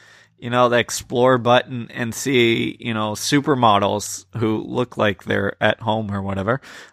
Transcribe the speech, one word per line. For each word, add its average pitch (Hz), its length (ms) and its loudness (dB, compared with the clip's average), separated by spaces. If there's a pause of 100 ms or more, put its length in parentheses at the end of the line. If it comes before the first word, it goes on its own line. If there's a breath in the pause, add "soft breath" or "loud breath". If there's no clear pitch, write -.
(380 soft breath)
you 117 140 -12
know, 123 180 4
the 120 80 2
explore 127 640 2
button 123 520 0
and 120 220 -6
see, 120 680 0
you 117 140 -8
know, 107 200 -4
supermodels 107 1120 0 (120)
who 110 240 -2
look 120 360 -6
like 104 260 -2
they're 101 380 -4
at 107 180 2
home 110 320 -4
or 98 100 -6
whatever. 98 400 -4 (320 loud breath)